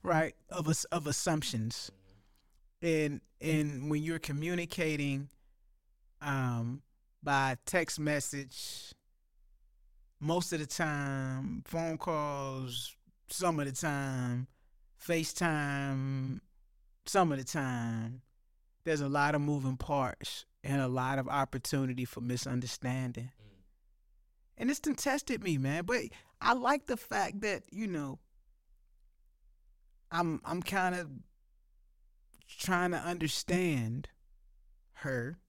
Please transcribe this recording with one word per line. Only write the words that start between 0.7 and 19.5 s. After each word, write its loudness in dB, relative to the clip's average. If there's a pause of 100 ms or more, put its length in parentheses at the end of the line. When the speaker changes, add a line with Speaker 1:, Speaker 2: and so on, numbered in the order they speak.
Speaker 1:
of -2
assumptions. 0 (880)
And, 2 (200)
and 2
when 2
you're -2
communicating, 0 (920)
um, 0 (420)
by 2 (100)
text 0
message, -4 (1300)
most 0
of 0
the -4
time, -2
phone -2
calls, -2 (320)
some 2
of 2
the -4
time, 0 (580)
FaceTime, 0 (680)
some 6
of 0
the -6
time, -2 (600)
there's 2
a 2
lot 4
of 4
moving 2